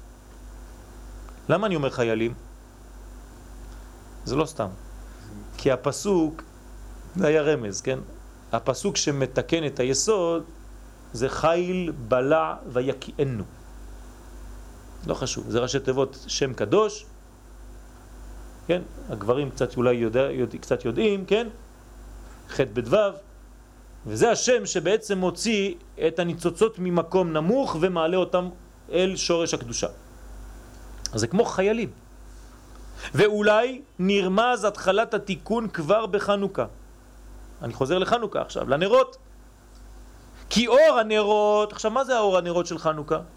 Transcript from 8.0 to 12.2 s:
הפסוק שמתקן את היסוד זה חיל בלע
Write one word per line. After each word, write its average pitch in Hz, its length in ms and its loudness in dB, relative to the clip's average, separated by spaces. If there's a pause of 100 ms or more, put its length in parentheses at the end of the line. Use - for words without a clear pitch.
הפסוק 135 440 0
שמתקן 143 720 0
את 135 140 -2
היסוד 170 640 2 (680)
זה 123 160 -2
חיל 175 640 0 (160)
בלע 147 460 2 (180)